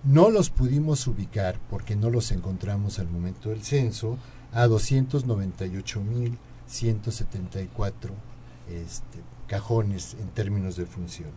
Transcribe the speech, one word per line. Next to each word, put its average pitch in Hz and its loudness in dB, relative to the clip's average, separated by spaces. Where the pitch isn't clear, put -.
No 156 10
los 208 6
pudimos 139 2
ubicar, 98 0
porque 104 -4
no 110 2
los 117 2
encontramos 98 -2
al 87 -2
momento 87 -4
del 110 -4
censo, 117 0
a 120 4
doscientos 131 4
noventa 98 0
y 92 -4
ocho 101 -6
mil 120 -2
ciento 110 -2
setenta 95 -4
y 92 -6
cuatro, 98 -4
este, 85 -10
cajones 101 0
en 95 -6
términos 98 -2
de 87 -4
función. 85 -10